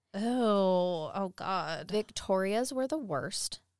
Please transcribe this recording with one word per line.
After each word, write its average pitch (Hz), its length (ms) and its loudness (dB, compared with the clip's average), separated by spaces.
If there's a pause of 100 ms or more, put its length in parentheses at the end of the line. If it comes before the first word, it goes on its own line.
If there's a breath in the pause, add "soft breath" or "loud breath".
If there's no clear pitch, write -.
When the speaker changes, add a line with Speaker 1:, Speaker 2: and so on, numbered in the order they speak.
(140)
Speaker 1:
Oh, 196 1000 2
oh 190 220 -2
God. 165 540 -4
Speaker 2:
Victoria's 208 840 0
were 262 140 -2
the 311 120 -2
worst. - 640 -4 (200)